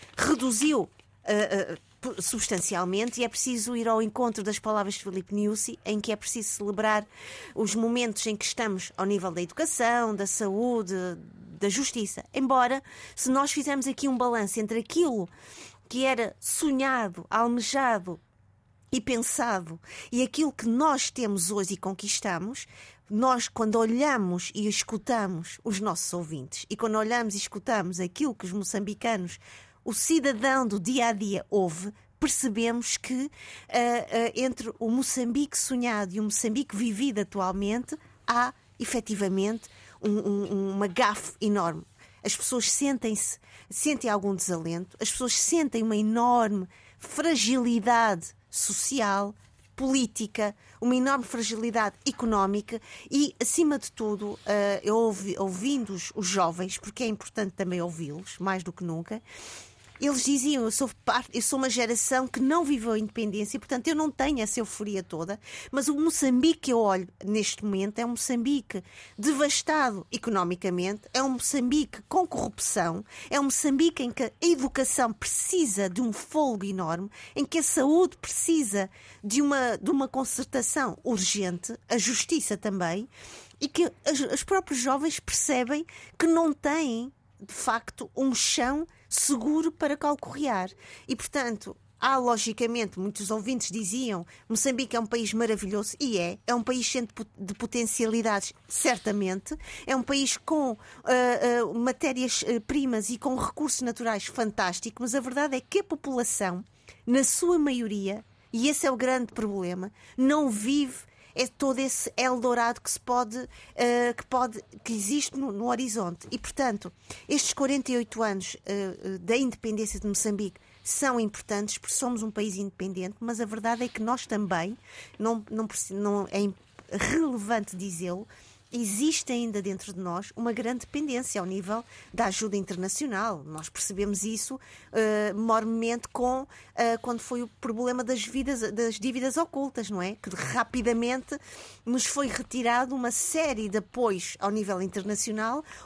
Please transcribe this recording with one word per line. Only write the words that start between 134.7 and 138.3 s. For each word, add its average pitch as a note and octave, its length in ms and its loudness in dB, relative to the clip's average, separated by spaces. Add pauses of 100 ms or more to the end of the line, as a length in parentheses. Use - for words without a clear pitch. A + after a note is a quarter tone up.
eh, G#3+ 420 2
mormente A3+ 760 0
com, B3+ 360 0 (300)
eh, A#3 220 2
quando A#3 220 -4
foi A#3+ 220 -6
o A#3 60 -6 (120)
problema A#3+ 440 -2
das A3+ 200 -2
vidas, B3 480 -2